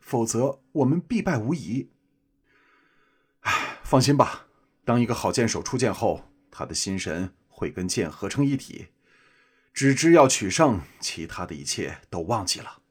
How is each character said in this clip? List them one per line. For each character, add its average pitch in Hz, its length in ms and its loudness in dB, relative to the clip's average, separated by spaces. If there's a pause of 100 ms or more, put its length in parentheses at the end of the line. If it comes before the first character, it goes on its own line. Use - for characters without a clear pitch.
否 117 240 0
则 120 460 -2
我 139 140 2
们 147 140 4
必 214 220 -2
败 165 160 0
无 117 160 -2
疑。 120 380 -6 (1500)
”“唉， - 420 -4
放 135 180 4
心 139 160 2
吧， - 300 0 (380)
当 120 140 2
一 120 60 2
个 120 80 -2
好 101 180 -2
剑 117 160 0
手 87 140 -4
出 - 160 -6
剑 123 160 0
后， 92 380 -4 (180)
他 - 160 -10
的 82 80 -12
心 95 240 -4
神 90 380 -6 (120)
会 - 220 -8
跟 92 160 -6
剑 90 240 -2
合 95 200 -8
成 139 160 0
一 139 100 0
体， - 320 -12 (840)
只 135 200 4
知 165 200 6
要 151 140 10
取 110 220 0
胜， 120 320 4 (200)
其 - 260 -8
他 - 180 -8
的 87 80 -12
一 71 100 -12
切 71 360 -6 (100)
都 87 120 -6
忘 98 240 -2
记 - 140 -4
了。” - 320 -18